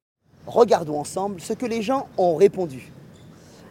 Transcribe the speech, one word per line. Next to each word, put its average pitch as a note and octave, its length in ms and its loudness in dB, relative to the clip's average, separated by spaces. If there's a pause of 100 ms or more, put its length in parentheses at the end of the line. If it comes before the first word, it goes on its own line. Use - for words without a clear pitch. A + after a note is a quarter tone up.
(460)
Regardons E3+ 540 2
ensemble F#3 400 -6
ce A3 140 -8
que B3 120 -6
les A3+ 160 -4
gens C4+ 240 -4 (120)
ont F3 180 2
répondu. E3 560 2 (800)